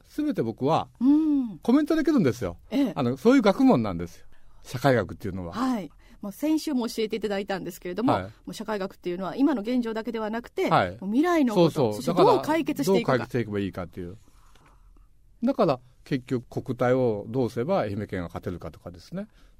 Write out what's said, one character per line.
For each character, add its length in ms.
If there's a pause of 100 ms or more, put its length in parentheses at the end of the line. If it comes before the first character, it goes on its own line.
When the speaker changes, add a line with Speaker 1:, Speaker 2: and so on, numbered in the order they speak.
Speaker 1:
全 260
て 80
僕 240
は 220 (120)
Speaker 2:
う 40
ん。 540
Speaker 1:
コ 140
メ 100
ン 40
ト 100
で 60
き 100
る 60
ん 60
で 80
す 100
よ。 160 (120)
Speaker 2:
え 180
え。 60
Speaker 1:
あ 80
の、 140
そ 160
う 40
い 20
う 40
学 220
問 180
な 100
ん 60
で 100
す 100
よ、 80 (380)
社 160
会 160
学 180
っ 20
て 120
い 20
う 40
の 120
は。 60
Speaker 2:
は 280
い。 100 (320)
も 80
う 20
先 260
週 160
も 140
教 160
え 40
て 80
い 40
た 80
だ 100
い 80
た 120
ん 60
で 60
す 100
け 80
れ 60
ど 80
も、 100
Speaker 1:
は 80
い。 40
Speaker 2:
も 60 (180)
う 60
社 100
会 160
学 140
っ 40
て 120
い 40
う 40
の 60
は 120
今 180
の 80
現 200
状 120
だ 80
け 80
で 80
は 120
な 120
く 60
て、 200
Speaker 1:
は 180
い。 40 (100)
Speaker 2:
も 80
う 20
未 120
来 220
の 100
こ 120
と、 40
Speaker 1:
そ 180
う 40
そ 60
う。 40
Speaker 2:
そ 100
し 40
て 60
ど 160
う 40
解 220
決 200
し 80
て 60
い 40
く 40
か。 60
Speaker 1:
だ 60
か 60
ら、 0
ど 0
う 20
解 0
決 40
し 20
て 100
い 40
け 60
ば 80
い 80
い 40
か 120
っ 40
て 120
い 80
う。 80 (1300)
だ 100
か 120
ら、 140 (240)
結 220
局 360
国 140
体 160
を 360
ど 180
う 40
す 80
れ 60
ば 160
愛 140
媛 120
県 140
が 40
勝 200
て 60
る 100
か 100
と 80
か 120
で 100
す 120
ね、 140 (340)